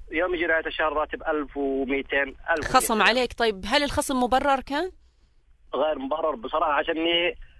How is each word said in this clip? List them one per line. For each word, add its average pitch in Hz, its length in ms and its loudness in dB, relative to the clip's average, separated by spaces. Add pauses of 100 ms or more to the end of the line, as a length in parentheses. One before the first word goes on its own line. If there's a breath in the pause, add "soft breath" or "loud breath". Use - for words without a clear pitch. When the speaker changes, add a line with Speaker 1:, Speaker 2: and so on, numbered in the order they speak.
(120)
Speaker 1:
يوم 180 240 0
يجي 165 100 -2
نهاية 160 220 0
الشهر 156 260 -2
راتب 156 300 -4
ألف 151 340 -2
ومئتين، 139 720 -2
ألف - 220 -8
ومئتين 165 240 0
Speaker 2:
خصم 247 200 4
Speaker 1:
ريال. 202 140 4
Speaker 2:
عليك. 240 260 2
طيب، 208 340 -2
هل 285 160 2
الخصم 254 400 0
مبرر 262 380 2
كان؟ 320 300 -4 (840)
Speaker 1:
غير 151 240 0
مبرر 151 360 -2
بصراحة، 156 360 -2
عشان 151 260 0
إني 170 400 0 (220 soft breath)